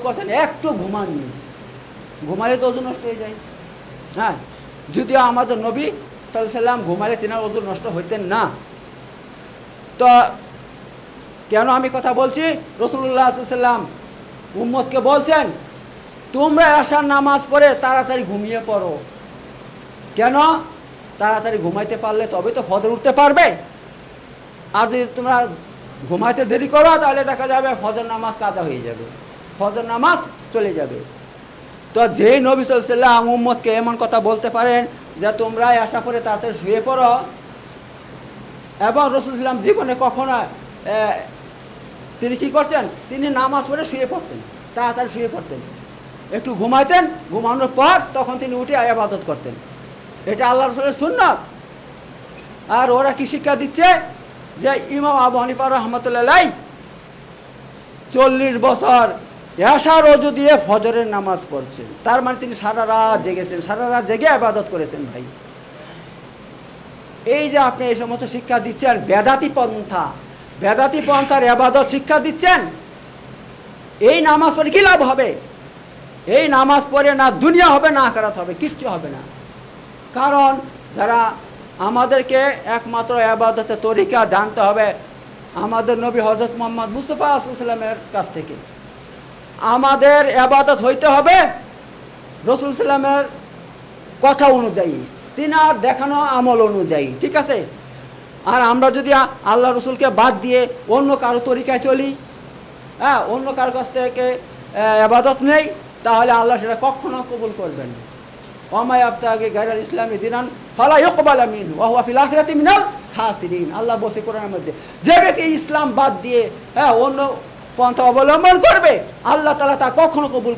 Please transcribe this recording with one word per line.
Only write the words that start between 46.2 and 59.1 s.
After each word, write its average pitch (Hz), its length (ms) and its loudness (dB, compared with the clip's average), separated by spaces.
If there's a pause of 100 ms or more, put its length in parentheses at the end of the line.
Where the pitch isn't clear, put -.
একটু 233 180 -6
ঘুমাইতেন, 277 520 2 (240)
ঘুমানোর 233 460 -2
পর 320 240 4 (140)
তখন 254 240 -4
তিনি 254 160 -8
উঠে 247 180 -6
ইবাদত 226 540 0
করতেন। 131 260 -8 (720)
এটা 220 220 0
আল্লাহ 262 200 2
রাসূলের 269 240 -2
সুন্নাত। 330 460 0 (1300)
আর 247 200 2
ওরা 269 220 2
কি 269 140 -6
শিক্ষা 285 300 -2
দিচ্ছে? 330 440 2 (600)
যে 269 200 0 (100)
ইমাম 285 260 0
আবু 254 220 2
হানিফা 254 320 -2
রাহমাতুল্লাহ 240 520 -2
আলাইহি 320 280 4 (1600)
চল্লিশ 262 500 2
বছর 247 480 4 (500)